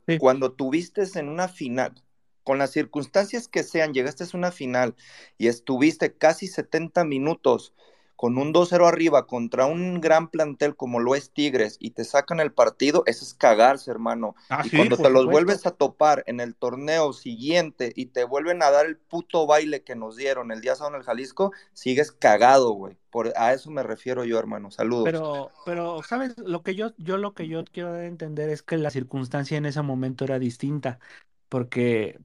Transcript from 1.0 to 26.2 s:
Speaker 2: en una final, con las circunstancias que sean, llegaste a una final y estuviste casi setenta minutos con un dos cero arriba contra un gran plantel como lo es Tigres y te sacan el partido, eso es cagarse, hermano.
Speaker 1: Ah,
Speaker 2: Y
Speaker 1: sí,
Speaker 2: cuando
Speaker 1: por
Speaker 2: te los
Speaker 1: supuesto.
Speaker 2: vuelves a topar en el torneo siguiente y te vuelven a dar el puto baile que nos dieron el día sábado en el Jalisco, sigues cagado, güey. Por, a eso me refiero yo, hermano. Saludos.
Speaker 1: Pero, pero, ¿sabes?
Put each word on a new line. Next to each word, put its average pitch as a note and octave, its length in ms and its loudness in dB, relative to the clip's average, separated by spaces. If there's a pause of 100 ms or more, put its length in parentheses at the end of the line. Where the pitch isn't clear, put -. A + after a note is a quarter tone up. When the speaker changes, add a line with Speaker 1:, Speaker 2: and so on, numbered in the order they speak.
Speaker 2:
en D3 100 -6
una F3 200 -4
final, B2+ 440 -6 (520)
con C3+ 140 0
las C3+ 120 0
circunstancias D#3 800 -2
que D#3 160 -2
sean, D#3 280 -2
llegaste C3+ 300 -2
a F3 140 -10
una F3 160 -2
final B2+ 420 -2 (440)
y A2 100 2
estuviste C3+ 640 0
casi E3 320 2
setenta E3 580 -2
minutos C#3 680 -2 (420)
con A#2+ 200 -2
un C#3+ 160 -2
dos F3 180 4
cero F3 180 6
arriba D#3+ 400 4
contra A#2+ 380 0
un F3 340 -4
gran D#3+ 280 4
plantel D3 460 -2
como A#2+ 240 -6
lo B2 160 2
es C#3 160 -6
Tigres B2+ 480 0
y - 140 -12
te A2+ 100 -8
sacan C#3+ 380 0
el D3 120 0
partido, C3+ 540 4
eso - 180 -2
es - 80 -16
cagarse, B2+ 600 6
hermano. A2+ 420 -6 (140)
Speaker 1:
Ah, C#3 160 -2
Speaker 2:
Y A#2 60 -6
Speaker 1:
sí, D#3+ 60 0
Speaker 2:
cuando B2+ 200 4
Speaker 1:
por D3 100 2
Speaker 2:
te C3 60 8
los C3 100 4
Speaker 1:
supuesto. C3 80 2
Speaker 2:
vuelves F3 360 4
a F3 40 2
topar D3 560 2
en A#2+ 140 -8
el A#2 160 -8
torneo C#3+ 560 -2
siguiente C3 800 -4
y B2+ 120 -8
te B2 180 -4
vuelven D#3 400 -2
a C#3+ 80 6
dar D3 140 4
el D#3 100 -8
puto E3+ 500 -4
baile D3+ 380 2
que B2 100 -12
nos A2+ 220 -12
dieron B2 340 -4
el A2 100 -8
día C3 140 -2
sábado D3 220 -8
en C3+ 60 -10
el - 40 -14
Jalisco, C3 460 -4 (220)
sigues C3+ 360 -2
cagado, A#2+ 600 6
güey. F#2+ 240 -10 (140)
Por, A#2 260 -4
a A#2 160 2
eso C3+ 180 -4
me C3+ 140 -8
refiero B2 400 -6
yo, A#2 120 -2
hermano. G#2+ 360 -6
Saludos. A2+ 320 -2
Speaker 1:
Pero, D#3 480 -4 (120)
pero, E3+ 380 -6
¿sabes? B3 360 -8